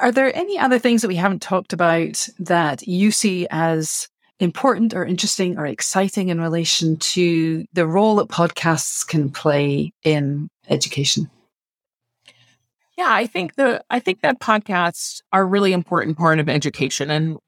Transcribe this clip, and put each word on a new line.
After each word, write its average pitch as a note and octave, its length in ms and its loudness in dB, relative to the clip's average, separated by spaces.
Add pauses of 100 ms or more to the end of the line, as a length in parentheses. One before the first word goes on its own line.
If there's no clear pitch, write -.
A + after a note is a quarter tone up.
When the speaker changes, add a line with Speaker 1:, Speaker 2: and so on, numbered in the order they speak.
Speaker 1:
Are B3 120 2
there C4 240 2
any G4 220 -4
other B3+ 200 2
things A#3 240 2
that A3+ 60 0
we F#3 80 -2
haven't F3+ 260 0
talked - 300 -4
about E3 560 0 (100)
that E3+ 480 -2
you F#3+ 240 2
see F#3 400 0
as D#3+ 580 -2 (300)
important A3 560 0
or F3+ 100 -4
interesting F3+ 540 -2
or D3 80 -6
exciting F#3+ 600 -2
in E3+ 120 -2
relation E3 560 0
to E3 760 0
the E3+ 140 2
role G#3 300 4
that G3+ 120 0
podcasts - 800 0
can D3 240 0
play C#3+ 600 0 (120)
in D3 440 0 (200)
education? C#3 600 -2 (1700)
Speaker 2:
Yeah, F4 120 -2
I A3+ 180 2
think F4 280 -6
the, C4 340 2
I B3 100 0
think F#3+ 220 -2
that B3+ 200 0
podcasts F#3 800 -2 (100)
are F#3+ 100 4
a F#3+ 40 2
really G3 260 4
important E3+ 460 0
part D#3+ 200 4
of D3 120 0
education, C#3+ 600 -2
and D#3 380 -2